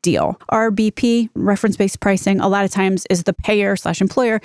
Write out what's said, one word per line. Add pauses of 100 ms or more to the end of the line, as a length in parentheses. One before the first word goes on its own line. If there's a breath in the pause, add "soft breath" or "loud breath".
deal.
R
B
P,
reference-based
pricing,
a
lot
of
times
is
the
payer
slash
employer